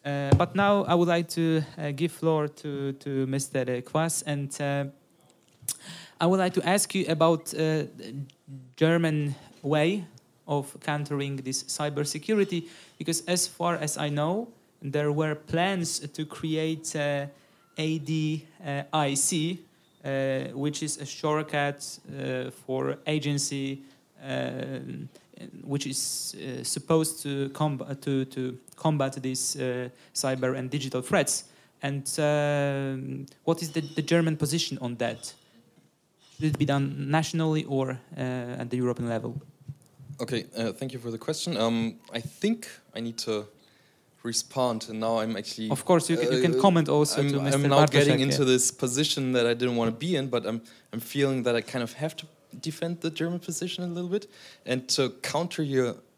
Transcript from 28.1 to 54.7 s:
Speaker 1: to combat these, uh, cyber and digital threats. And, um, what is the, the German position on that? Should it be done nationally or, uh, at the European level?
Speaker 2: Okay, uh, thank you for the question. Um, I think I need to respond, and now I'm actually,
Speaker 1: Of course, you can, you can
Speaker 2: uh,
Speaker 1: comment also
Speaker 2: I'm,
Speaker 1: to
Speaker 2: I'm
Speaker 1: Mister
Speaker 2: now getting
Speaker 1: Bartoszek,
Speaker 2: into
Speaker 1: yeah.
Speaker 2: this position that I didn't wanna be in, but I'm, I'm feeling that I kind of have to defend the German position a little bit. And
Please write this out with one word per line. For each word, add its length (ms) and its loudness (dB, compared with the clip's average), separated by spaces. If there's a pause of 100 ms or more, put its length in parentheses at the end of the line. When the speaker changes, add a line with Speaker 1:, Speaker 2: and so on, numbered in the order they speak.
Speaker 1:
to 300 -6 (200)
combat 440 0
these, 360 -4
uh, 320 -4 (260)
cyber 420 0
and 140 -4
digital 320 -2
threats. 420 2 (380)
And, 260 -2 (100)
um, 1080 0 (180)
what 180 2
is 100 -6
the, 80 0
the 220 -4
German 340 4
position 440 0
on 160 -4
that? 380 -4 (1000)
Should 180 0
it 40 -4
be 60 4
done 460 0
nationally 540 2
or, 340 -2 (180)
uh, 440 -6
at 100 -6
the 60 0
European 320 0
level? 340 -4 (760)
Speaker 2:
Okay, 280 -2 (100)
uh, 160 -2
thank 220 -6
you 40 -10
for 120 -8
the 80 -6
question. 400 -4
Um, 380 2 (140)
I 100 -4
think 480 -2 (260)
I 60 -6
need 180 -6
to 280 -2 (760)
respond, 680 0
and 100 -8
now 200 2
I'm 180 0
actually, 340 -6
Speaker 1:
Of 140 -2
course, 260 4
you 60 4
can, 160 2
you 80 4
can 140 6
Speaker 2:
uh, 60 4
Speaker 1:
comment 280 6
also 320 4
Speaker 2:
I'm, 80 4
Speaker 1:
to 100 2
Speaker 2:
I'm 60 0
Speaker 1:
Mister 240 4
Speaker 2:
now 180 10
getting 320 6
Speaker 1:
Bartoszek, 40 4
Speaker 2:
into 160 2
Speaker 1:
yeah. 80 4
Speaker 2:
this 240 6
position 600 0
that 140 4
I 80 4
didn't 220 0
wanna 160 2
be 240 -2
in, 120 -2
but 180 0
I'm, 160 -2 (300)
I'm 80 -6
feeling 440 2
that 100 4
I 60 4
kind 220 -4
of 100 -4
have 240 -4
to 100 -12 (340)
defend 420 -6
the 80 -2
German 280 -2
position 460 -6
a 20 -4
little 220 -4
bit. 180 -2 (380)
And 240 -2